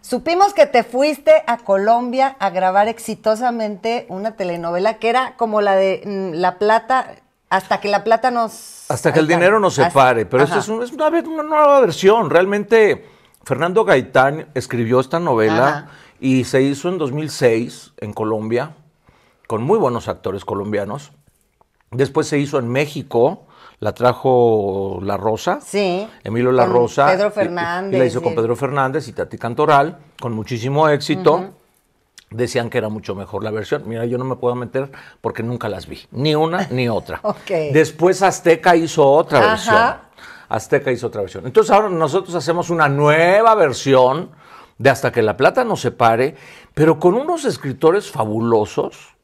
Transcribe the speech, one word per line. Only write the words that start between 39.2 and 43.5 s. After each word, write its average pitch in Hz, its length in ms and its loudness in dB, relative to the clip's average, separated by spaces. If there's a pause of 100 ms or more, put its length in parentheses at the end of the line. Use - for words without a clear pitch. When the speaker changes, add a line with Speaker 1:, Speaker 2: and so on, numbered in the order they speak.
Speaker 1:
Ajá. 107 100 4
Speaker 2:
versión. 220 460 2 (520)
Azteca 127 440 -2
hizo 120 160 -4
otra 107 140 -6
versión. 95 240 -10
Entonces 214 260 2
ahora 208 180 4
nosotros 170 460 -2
hacemos 170 340 -4
una 160 180 0
nueva 165 680 4